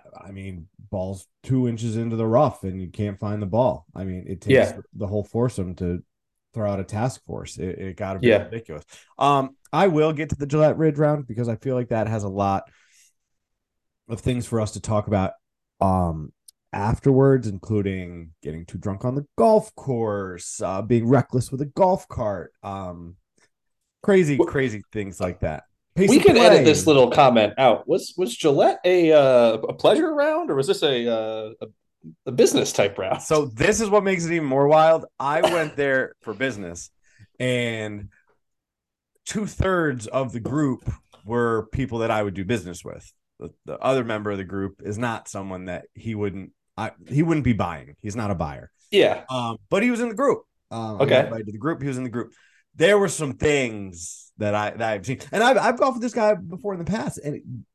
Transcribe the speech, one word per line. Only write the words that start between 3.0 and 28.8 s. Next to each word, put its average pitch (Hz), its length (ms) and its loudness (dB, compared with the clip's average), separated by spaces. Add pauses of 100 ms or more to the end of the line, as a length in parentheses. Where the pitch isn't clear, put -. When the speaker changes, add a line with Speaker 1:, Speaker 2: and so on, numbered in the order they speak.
Speaker 1:
find 104 200 -6
the 104 80 -4
ball. 110 460 0
I 92 120 -10
mean, 92 220 -10
it 95 140 -10
takes - 120 0
Speaker 2:
Yeah. 110 260 2 (140)
Speaker 1:
the 101 120 -8
whole 101 180 -4
foursome 101 520 -4
to 87 280 -4 (520)
throw 104 160 -4
out 98 80 -4
a 95 40 -6
task 110 420 -6
force. - 340 -12
It, 90 180 -8
it 92 180 -12
got 98 200 -8
a 95 40 -10
bit 120 100 4
Speaker 2:
Yeah. 104 140 6
Speaker 1:
ridiculous. 82 400 -12 (360)
Um, 135 360 2 (160)
I 170 160 4
will 156 260 2
get 147 160 -6
to - 60 -4
the 143 120 -6
Gillette 151 320 4
Ridge 156 180 2
round 147 300 0
because 117 200 -4
I 110 100 -4
feel 131 180 -4
like 123 140 -2
that 110 180 0
has 110 160 -4
a 104 40 -6
lot 98 360 0 (1500)
of 110 100 -8
things 123 280 -2
for 117 120 -2
us 107 120 -2
to 104 80 -10
talk 104 260 -2
about, 95 280 0 (460)
um, 87 540 0 (380)
afterwards, 131 760 2
including 92 840 -6 (100)
getting 80 240 -12
too - 140 -12
drunk 98 260 -8
on 127 80 -2
the 143 220 -6
golf 220 400 2
course, 101 840 -6
uh, 95 220 -4
being 117 260 2
reckless 127 440 2
with 131 100 -6
a 151 40 -4
golf 185 420 2
cart, 101 440 -6 (120)
um, 90 520 -10 (840)
crazy, 180 360 4
Speaker 2:
Wh- - 100 2
Speaker 1:
crazy 123 340 -2 (100)
things 98 280 -8
like 90 220 -6
that. 78 240 -6 (300)
Pace 190 140 4
Speaker 2:
We 269 80 8
Speaker 1:
of 320 60 6
Speaker 2:
can 349 140 8
edit 233 200 10
Speaker 1:
play. - 60 6
Speaker 2:
this 156 240 6
little 131 240 6
comment 117 480 6
out. 123 280 4
Was, - 300 -2
was 185 180 -4
Gillette 170 480 2